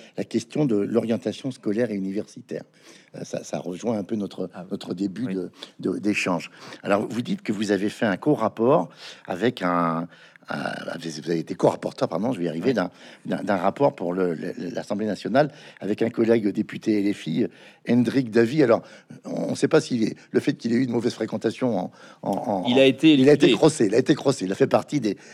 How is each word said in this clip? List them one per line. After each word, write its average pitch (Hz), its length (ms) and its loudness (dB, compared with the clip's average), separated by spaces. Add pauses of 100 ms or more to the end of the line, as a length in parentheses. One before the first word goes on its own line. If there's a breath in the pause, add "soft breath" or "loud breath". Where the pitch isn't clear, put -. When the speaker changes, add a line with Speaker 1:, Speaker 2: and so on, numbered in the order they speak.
(180 loud breath)
Speaker 1:
la 101 80 -4
question 147 400 -2
de 113 100 2
l'orientation 110 760 -2
scolaire 110 400 -2
et 101 40 -4
universitaire. 98 680 -8 (520 loud breath)
Euh, - 80 -12
ça, - 220 -10
ça 80 140 -6
rejoint 92 380 -4
un 101 60 -4
peu 113 120 -6
notre, 95 380 -6
Speaker 2:
Ah 92 100 -12
oui. 90 80 -16
Speaker 1:
notre 101 220 -8
début 98 340 -4
Speaker 2:
Oui. 95 80 -4
Speaker 1:
de, 90 160 -6 (280 loud breath)
de, - 180 -2
d'échange. 92 540 -2 (320 loud breath)
Alors, 101 240 0
vous 120 140 -4
dites - 200 -4
que 113 120 -4
vous 101 180 -2
avez 101 180 2
fait - 180 -2
un 92 100 0
co-rapport 143 720 2 (360 loud breath)
avec 98 360 -2
un, 85 480 0 (400 loud breath)
un, - 500 -6
vous 80 320 -8
avez 82 80 2
été 82 160 -6
co-rapporteur, - 520 0
pardon, 101 240 -2
je 101 80 -6
vais 87 60 -2
y 82 40 -2
arriver, 85 200 -2
Speaker 2:
Oui. 135 40 4
Speaker 1:
d'un, 90 180 -2 (340 loud breath)
d'un, 101 180 -4
d'un 101 140 0
rapport 98 380 2
pour 90 180 -4
le, 90 200 0
le, 80 200 -6 (200)
l'Assemblée 104 340 -6
nationale 110 440 0 (280 loud breath)
avec 98 220 -4
un 113 80 0
collègue 113 400 2
député 101 580 -2
L 101 60 0
F - 140 -14
I, 139 200 0 (420 loud breath)
Hendrik 120 400 2
Davy. 117 320 4
Alors, 113 200 6 (440 loud breath)
on - 260 -6
ne 123 40 -4
sait 139 120 0
pas 156 140 4
si 113 340 -2 (160 loud breath)
le 127 80 2
fait 139 140 0
qu'il 120 200 -4
ait 120 40 4
eu 131 60 2
une 120 80 -2
mauvaise 120 220 0
fréquentation 113 640 -2
en, - 140 -4 (300 loud breath)
en, 104 100 -4
en, 98 360 -2
Speaker 2:
Il 123 120 4
a 135 60 8
été 151 280 6
Speaker 1:
il 135 160 8
a 147 40 10
été 143 120 6
Speaker 2:
élucidé. 123 120 6
Speaker 1:
crossé, 143 300 4
il 101 80 0
a 131 40 4
été - 160 2
crossé. 127 300 0
Il 92 60 -2
a 95 40 -4
fait 135 120 4
partie 135 320 0
des, 104 180 -2 (160 loud breath)